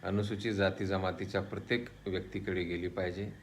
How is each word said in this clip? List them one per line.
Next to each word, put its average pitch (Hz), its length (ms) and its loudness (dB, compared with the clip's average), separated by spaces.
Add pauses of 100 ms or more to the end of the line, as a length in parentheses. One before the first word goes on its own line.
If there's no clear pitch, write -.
अनुसूचित 104 500 2
जाती 98 340 4
जमातीच्या 95 560 0
प्रत्येक 117 460 0 (180)
व्यक्तीकडे 92 580 -2
गेली 87 240 -2
पाहिजे 95 420 -2 (120)